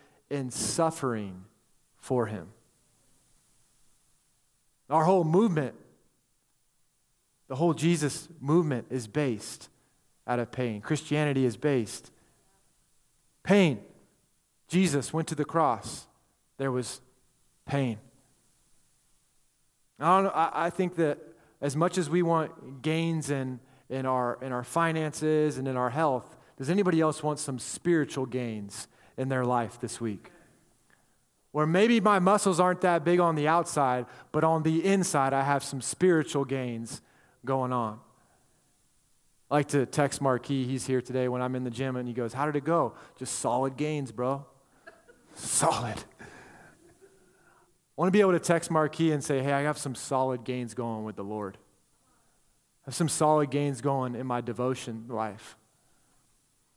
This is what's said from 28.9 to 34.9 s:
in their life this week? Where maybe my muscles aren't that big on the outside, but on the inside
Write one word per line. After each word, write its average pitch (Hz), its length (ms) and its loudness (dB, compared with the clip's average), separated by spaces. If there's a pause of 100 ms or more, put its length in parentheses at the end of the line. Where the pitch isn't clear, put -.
in 131 120 -2
their 127 160 0
life 120 340 -2
this - 200 -8
week? 110 320 -6 (1200)
Where 151 140 2
maybe 208 360 4
my 202 180 6
muscles 185 400 4
aren't 180 220 2
that 170 240 2
big 175 160 4
on 165 140 2
the 147 120 0
outside, 143 600 2 (260)
but 156 100 0
on 160 200 2
the 160 200 2
inside 170 500 2